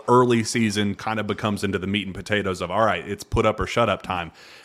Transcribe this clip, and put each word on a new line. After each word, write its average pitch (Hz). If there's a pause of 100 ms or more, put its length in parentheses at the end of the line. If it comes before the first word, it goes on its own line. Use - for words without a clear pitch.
early 123
season 104
kind 110
of 104
becomes 101
into 98
the 92
meat 98
and 92
potatoes 95
of, 87
all 107
right, 90
it's 101
put 113
up 107
or 92
shut 117
up 95
time. 87 (340)